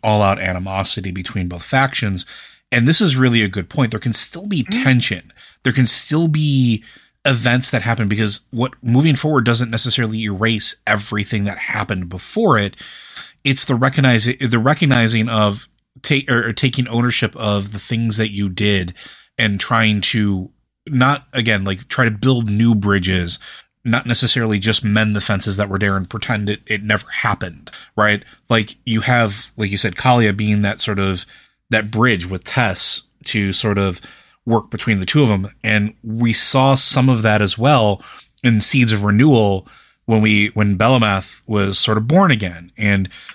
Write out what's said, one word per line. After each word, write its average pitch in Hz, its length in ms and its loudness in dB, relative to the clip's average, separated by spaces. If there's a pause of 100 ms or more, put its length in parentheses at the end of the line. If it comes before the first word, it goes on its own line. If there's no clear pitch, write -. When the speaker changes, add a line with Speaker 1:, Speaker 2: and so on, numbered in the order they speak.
Speaker 1:
all-out 104 380 2
animosity 95 720 -4
between 92 360 -6
both 87 160 -10
factions. 131 640 -2 (460)
And 120 160 2
this 165 120 4
is 165 160 2
really 123 280 4
a 104 40 2
good 95 220 -6
point. 123 220 0
There 110 80 -4
can 117 140 -4
still - 340 -4
be 180 160 -2
Speaker 2:
Mm-hmm. 226 200 -4
Speaker 1:
tension. 120 480 0 (300)
There 123 120 0
can 127 120 2
still 160 420 0
be 139 560 2 (400)
events 123 460 0
that 117 140 -2
happen, 113 240 0
because 104 420 -2
what 120 320 -4
moving 131 340 4
forward 147 300 0
doesn't 117 240 0
necessarily 113 540 -2
erase 104 540 -2 (100)
everything 104 560 -2
that 101 160 -6
happened 92 500 -6
before 131 480 0
it. 101 180 -2 (720)
It's 135 200 0
the 135 100 0
recognizing, 123 640 2
the 117 200 0
recognizing 117 680 2
of 107 400 0 (340)
ta-, 139 280 -2
or, 117 180 0
or 117 60 -4
taking 123 340 -2
ownership 117 480 -2
of 104 380 -4
the 101 60 -10
things 117 380 -4
that 110 140 -2
you 101 180 -4
did 92 440 -2 (440)
and 101 220 0
trying 110 420 0
to 98 480 -2 (380)
not, 139 460 0
again, 110 320 0
like, 98 220 -6
try - 180 0
to 113 60 0
build 113 380 0
new 113 260 4
bridges, 92 640 0 (460)
not 117 200 -2
necessarily 117 540 0
just 107 240 0
mend 107 320 0
the 101 60 -4
fences 98 360 -2
that 101 120 -2
were 98 100 -2
there 98 180 0
and 92 120 -6
pretend 104 400 -4
it, 104 180 -6
it 104 160 -4
never 107 260 -2
happened, - 600 -6 (260)
right? 104 280 2 (260)
Like, 110 260 0 (100)
you 110 160 -2
have, 117 540 0
like 101 160 -4
you 101 60 -2
said, 101 180 -2
Kalia 117 400 2
being 104 260 0
that 101 200 -2
sort 101 180 -2
of, 95 260 -2 (440)
that 107 220 0
bridge 107 360 2
with 92 160 -8
Tess - 580 0 (240)
to 98 280 -2
sort 101 240 0
of 95 240 -2 (440)
work 113 240 0
between 107 300 -2
the 92 60 -4
two 151 180 2
of 120 60 4
them. 98 200 0 (160)
And 107 380 0
we 113 280 -2
saw 135 440 2
some 131 340 2
of 113 140 2
that 107 180 2
as 101 160 0
well 113 440 2 (400)
in 113 200 4
Seeds 120 320 2
of 101 100 -2
Renewal 107 640 4 (380)
when 110 140 2
we, 107 280 4
when 104 300 0
Belomath 107 720 2
was 98 320 0
sort 107 180 2
of 113 120 -2
born 180 200 4
again, 87 480 -4
and 101 320 0 (260)